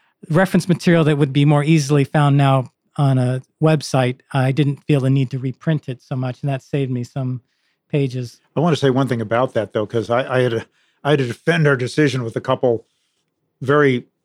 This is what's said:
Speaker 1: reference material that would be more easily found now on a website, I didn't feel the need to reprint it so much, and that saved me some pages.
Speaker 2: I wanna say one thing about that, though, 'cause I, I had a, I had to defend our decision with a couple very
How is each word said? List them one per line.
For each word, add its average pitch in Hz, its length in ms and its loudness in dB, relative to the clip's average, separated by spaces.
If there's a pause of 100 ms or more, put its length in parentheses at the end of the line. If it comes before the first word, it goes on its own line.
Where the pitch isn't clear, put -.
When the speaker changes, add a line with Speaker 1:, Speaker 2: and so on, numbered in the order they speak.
(300)
Speaker 1:
reference 180 360 2
material 170 380 2
that 147 140 2
would 139 160 0
be 143 100 2
more 147 180 4
easily 147 420 2
found 143 340 2
now 135 340 2 (240)
on 135 220 2
a 127 240 -2 (180)
website, 139 600 0 (120)
I 131 200 0
didn't 139 320 0
feel 143 160 2
the 135 100 0
need 135 220 0
to 135 60 -8
reprint 135 500 -4
it 123 120 -12
so - 160 -10
much, 127 260 -6
and 147 60 -4
that 135 140 -6
saved 139 280 -4
me 123 140 -4
some 127 380 -8 (460)
pages. 127 520 -4 (160)
Speaker 2:
I 135 40 0
wanna 160 160 2
say 139 120 0
one 131 180 2
thing 117 140 -2
about 113 320 -2
that, 104 200 -4
though, 110 120 -2
'cause 107 260 -4
I, 127 280 0
I - 20 2
had 123 140 0
a, 110 120 -6 (360)
I 143 80 -2
had 151 80 4
to 131 80 -2
defend 160 400 -2
our 143 100 2
decision 127 460 -2
with 113 140 -8
a 123 40 -4
couple 123 460 -2 (720)
very 139 460 0 (180)